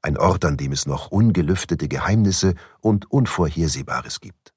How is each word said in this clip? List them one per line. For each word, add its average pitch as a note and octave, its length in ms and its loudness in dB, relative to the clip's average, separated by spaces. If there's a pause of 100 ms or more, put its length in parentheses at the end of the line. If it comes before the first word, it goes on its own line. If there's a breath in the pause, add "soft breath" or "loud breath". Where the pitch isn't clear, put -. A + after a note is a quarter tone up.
Ein D#2 160 -2
Ort, - 280 2
an D2 120 2
dem C#2 140 -4
es C2+ 140 -4
noch C#2+ 240 -6
ungelüftete F2+ 760 2
Geheimnisse F#2+ 680 2 (280 loud breath)
und G#2 280 2
Unvorhersehbares D#2+ 1080 -2
gibt. - 380 -20